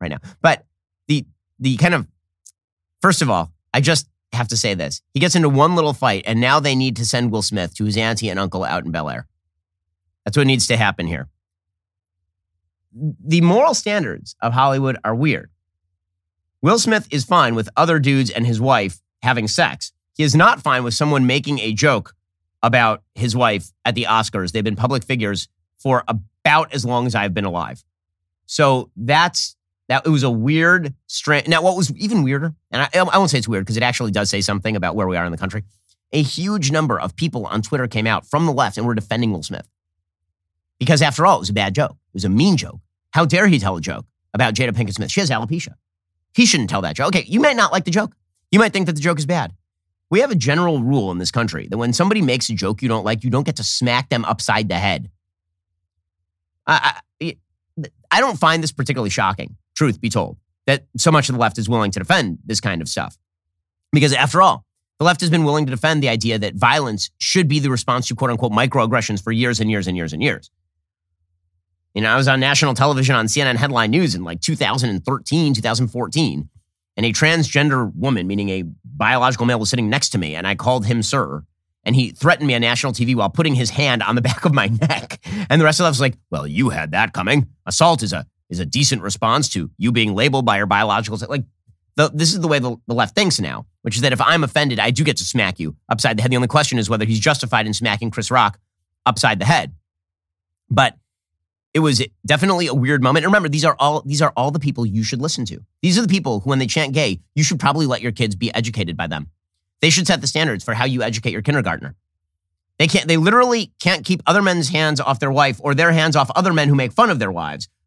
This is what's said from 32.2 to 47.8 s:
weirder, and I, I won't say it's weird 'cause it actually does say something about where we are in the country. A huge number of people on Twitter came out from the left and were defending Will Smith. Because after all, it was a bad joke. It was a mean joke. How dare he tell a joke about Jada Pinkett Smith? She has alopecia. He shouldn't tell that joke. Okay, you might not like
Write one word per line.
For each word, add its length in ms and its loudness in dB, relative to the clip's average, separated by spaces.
weirder, 320 -2
and 100 -2
I, 60 -2
I 200 2
won't 120 2
say 80 0
it's 80 -2
weird 180 -2
'cause 120 -6
it 80 0
actually 260 -2
does 180 0
say 120 -2
something 340 -2
about 220 -2
where 100 -2
we 100 -2
are 80 -2
in 60 -4
the 80 -8
country. 240 -6
A 80 0
huge 520 -2
number 260 0
of 160 -6
people 320 -4
on 160 -4
Twitter 240 -4
came 220 -2
out 180 0
from 180 0
the 80 2
left 240 0
and 80 -4
were 100 0
defending 360 -2
Will 140 -6
Smith. 240 -12
Because 200 2
after 260 0
all, 100 6
it 40 -2
was 100 -8
a 40 -4
bad 220 -2
joke. 160 -2
It 220 -20
was 100 -6
a 40 0
mean 280 4
joke. 240 -6
How 140 2
dare 220 4
he 140 4
tell 160 -2
a 40 -6
joke 260 -10
about 200 2
Jada 160 -2
Pinkett 240 -4
Smith? 180 -6
She 80 0
has 100 0
alopecia. 440 -6
He 100 6
shouldn't 260 2
tell 120 -2
that 140 -4
joke. 120 0
Okay, 200 0
you 100 0
might 180 4
not 140 4
like 140 0